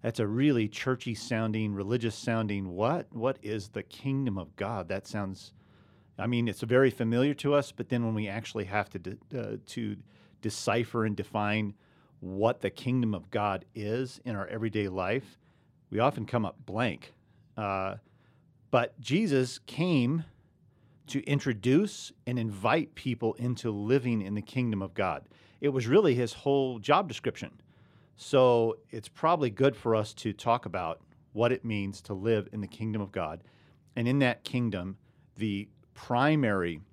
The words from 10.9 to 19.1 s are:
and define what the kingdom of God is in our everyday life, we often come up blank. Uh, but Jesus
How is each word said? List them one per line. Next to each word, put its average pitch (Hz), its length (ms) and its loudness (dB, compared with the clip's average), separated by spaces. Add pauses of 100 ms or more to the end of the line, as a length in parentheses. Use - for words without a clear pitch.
and 104 100 0
define 104 600 -2 (440)
what 98 420 0
the 95 100 0
kingdom 123 440 -2
of 85 160 -10
God 101 420 -2
is 117 520 -6
in 120 100 -6
our 95 140 -6
everyday 107 400 -2
life, 95 500 -4 (520)
we 104 100 -2
often 117 260 0
come 113 180 0
up - 120 -6 (100)
blank. 107 480 -4 (420)
Uh, 98 420 -4 (760)
but - 280 2
Jesus 139 600 2